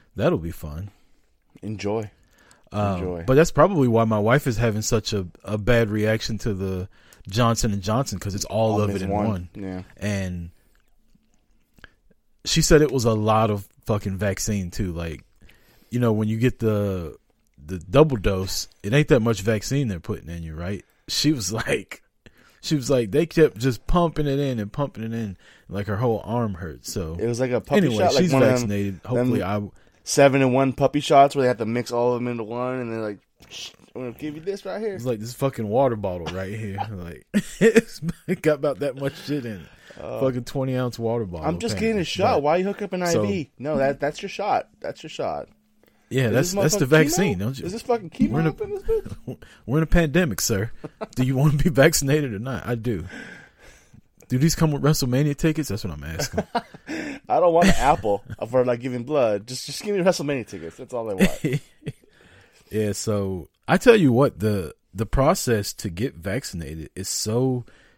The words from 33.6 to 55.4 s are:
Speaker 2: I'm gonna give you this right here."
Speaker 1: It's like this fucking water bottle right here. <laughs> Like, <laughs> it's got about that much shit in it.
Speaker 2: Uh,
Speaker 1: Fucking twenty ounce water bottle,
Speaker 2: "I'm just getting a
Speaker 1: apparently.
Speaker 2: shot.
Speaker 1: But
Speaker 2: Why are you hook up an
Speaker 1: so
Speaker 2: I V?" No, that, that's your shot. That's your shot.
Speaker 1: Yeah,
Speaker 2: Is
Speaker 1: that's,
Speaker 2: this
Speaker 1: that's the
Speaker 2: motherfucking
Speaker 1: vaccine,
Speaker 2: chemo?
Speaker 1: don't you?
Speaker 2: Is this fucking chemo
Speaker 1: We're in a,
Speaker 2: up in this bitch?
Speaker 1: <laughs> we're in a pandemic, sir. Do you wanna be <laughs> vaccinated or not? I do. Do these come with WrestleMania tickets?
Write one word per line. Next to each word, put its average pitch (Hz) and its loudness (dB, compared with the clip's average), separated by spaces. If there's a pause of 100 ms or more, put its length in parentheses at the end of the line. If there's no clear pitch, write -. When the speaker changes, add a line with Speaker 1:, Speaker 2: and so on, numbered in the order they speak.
Speaker 2:
I'm 127 -10
gonna 120 -8
give 147 -10
you 160 -12
this 196 -8
right 190 -8
here." 208 -6
Speaker 1:
It's 113 -10
like 120 -2
this 117 -10
fucking 127 -2
water 120 2
bottle 90 -6
right 95 -8
here. 101 -8
<laughs> 110 -10
Like, 87 -12
<laughs> - -10 (260)
it's 220 4 (420)
got 151 4
about 143 -2
that 139 -4
much 139 -6
shit 135 -6
in 107 -10
it. - -20 (340)
Speaker 2:
Uh, 117 -8
Speaker 1:
Fucking 127 -2
twenty 131 -4
ounce 123 -4
water 113 -2
bottle, 87 -8
Speaker 2:
"I'm 170 -2
just 214 -4
getting 214 0
a - 0
Speaker 1:
apparently. 196 -2
Speaker 2:
shot. 214 0
Speaker 1:
But 143 0
Speaker 2:
Why 147 2
are - 2
you 185 -2
hook 202 -6
up 196 -6
an 180 -4
Speaker 1:
so 135 2
Speaker 2:
I - 0
V?" 170 -4
No, 147 -4
that, 135 0
that's 151 -4
your 196 -8
shot. 190 -2 (100)
That's - -10
your 160 -14
shot. 85 -6 (600)
Speaker 1:
Yeah, 123 2
Speaker 2:
Is 104 2
Speaker 1:
that's, 175 2
Speaker 2:
this 196 0
Speaker 1:
that's 175 2
the 151 2
Speaker 2:
motherfucking 123 -4
Speaker 1:
vaccine, 156 4
Speaker 2:
chemo? 87 -4
Speaker 1:
don't 127 -4
you? - -10
Speaker 2:
Is 175 -6
this 233 -8
fucking 220 -2
chemo - 2
Speaker 1:
We're 302 0
in 320 2
a, - 4
Speaker 2:
up - -4
in 403 -6
this 403 -8
bitch? - -4 (140)
Speaker 1:
<laughs> - -20
we're 127 0
in 160 2
a 156 -2
pandemic, 160 2
sir. 107 -2 (440)
Do 127 0
you 131 2
wanna 147 4
be 156 4
<laughs> - 4
vaccinated 139 4
or 95 -6
not? 123 -6
I 123 -2
do. 107 -4 (1200)
Do 127 0
these 139 4
come 160 2
with 139 -2
WrestleMania 143 2
tickets? 156 0